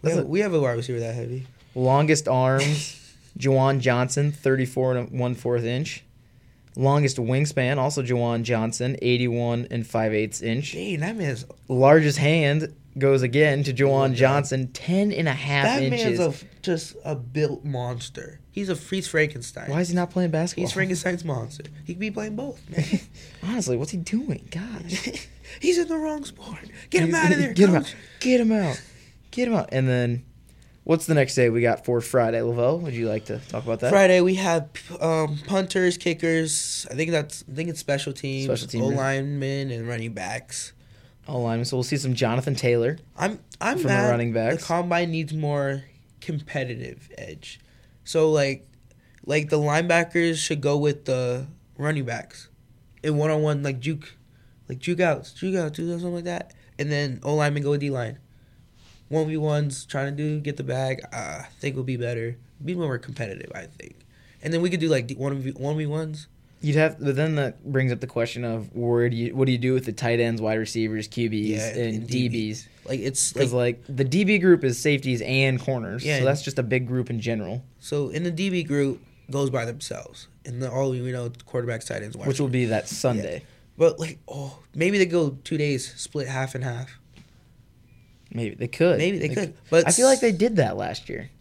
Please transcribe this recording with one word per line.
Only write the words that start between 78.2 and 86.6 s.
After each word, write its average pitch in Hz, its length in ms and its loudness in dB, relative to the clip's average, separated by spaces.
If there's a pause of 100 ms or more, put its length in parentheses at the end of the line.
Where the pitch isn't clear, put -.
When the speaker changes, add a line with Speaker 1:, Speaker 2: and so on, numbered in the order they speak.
Speaker 2:
the 175 60 0
D 175 180 -2
B 180 160 0
group 143 360 0 (300)
goes 135 200 0
by 123 160 -2
themselves, - 600 -12 (180)
and 123 160 -8
the, 127 80 -6
all 131 200 0
we 127 100 -4 (120)
know, 123 160 -6
quarterbacks, 120 580 -6
tight 104 160 -6
ends, 107 140 -12
wide - 100 -8
Speaker 1:
Which 135 140 -2
will 143 80 0
Speaker 2:
receivers. 123 200 2
Speaker 1:
be - 20 0
that 107 180 0
Sunday. 101 460 -2
Speaker 2:
Yeah. 80 60 -10 (360)
But, 156 240 4
like, 160 260 -8
oh, 139 320 -12 (160)
maybe 185 240 2
they 190 80 6
go 165 380 0
two 160 140 -4
days, 143 380 -2
split 143 300 -8
half 131 280 -4
and 127 100 -6